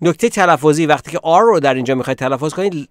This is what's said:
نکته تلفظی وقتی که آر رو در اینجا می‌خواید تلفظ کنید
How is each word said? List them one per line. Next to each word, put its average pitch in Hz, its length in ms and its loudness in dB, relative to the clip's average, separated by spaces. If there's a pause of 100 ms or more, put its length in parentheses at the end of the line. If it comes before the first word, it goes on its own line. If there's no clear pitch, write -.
نکته 175 260 0
تلفظی 160 580 2
وقتی 147 240 -2
که 170 120 -8
آر 165 200 4
رو 220 180 4
در 139 140 0
اینجا 131 200 -2
می‌خواید 131 240 -4
تلفظ 135 360 -4
کنید 180 360 -6